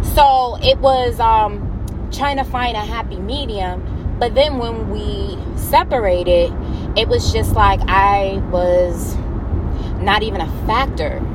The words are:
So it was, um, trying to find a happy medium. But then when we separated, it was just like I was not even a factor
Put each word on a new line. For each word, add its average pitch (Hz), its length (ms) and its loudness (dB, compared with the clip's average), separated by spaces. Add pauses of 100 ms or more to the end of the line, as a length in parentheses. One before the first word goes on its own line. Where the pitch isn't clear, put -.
So 262 560 4
it 262 160 4
was, 254 420 2
um, 214 480 2 (440)
trying 277 260 -2
to 269 60 -2
find 247 340 -2
a 208 40 -4
happy 220 360 -6
medium. 196 720 -6 (320)
But 240 160 0
then 277 240 2
when 226 320 -4
we 208 460 -4 (200)
separated, 180 960 2 (420)
it 220 120 2
was 240 260 2
just 220 220 0
like 196 320 4
I 196 500 2 (140)
was 180 680 2 (840)
not 208 220 2
even 202 180 -4
a 160 60 -4 (180)
factor 214 560 -2 (120)